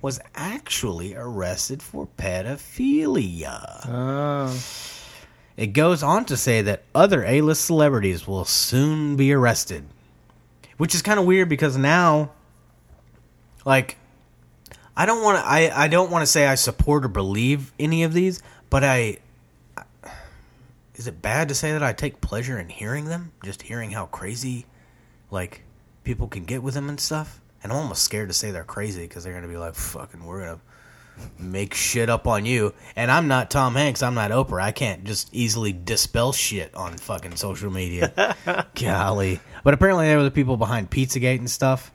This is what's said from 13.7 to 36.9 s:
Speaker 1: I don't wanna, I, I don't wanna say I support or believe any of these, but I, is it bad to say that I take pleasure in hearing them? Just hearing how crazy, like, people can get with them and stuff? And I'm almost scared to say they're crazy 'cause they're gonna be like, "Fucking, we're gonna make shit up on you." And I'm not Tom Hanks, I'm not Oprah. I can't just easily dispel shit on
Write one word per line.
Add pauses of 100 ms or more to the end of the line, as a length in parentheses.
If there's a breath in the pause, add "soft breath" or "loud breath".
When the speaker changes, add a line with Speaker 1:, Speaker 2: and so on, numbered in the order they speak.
Speaker 1:
I
don't
wanna,
I, (120)
I
don't
wanna
say
I
support
or
believe
any
of
these, (300 loud breath)
but
I, (1800 loud breath)
is
it
bad
to
say
that
I
take
pleasure
in
hearing
them? (120)
Just
hearing
how
crazy, (640 soft breath)
like, (420)
people
can
get
with
them
and
stuff? (220)
And
I'm
almost
scared
to
say
they're
crazy
'cause
they're
gonna
be
like,
"Fucking,
we're
gonna (800 loud breath)
make
shit
up
on
you." (240 loud breath)
And
I'm
not
Tom
Hanks,
I'm
not
Oprah.
I
can't
just
easily
dispel
shit
on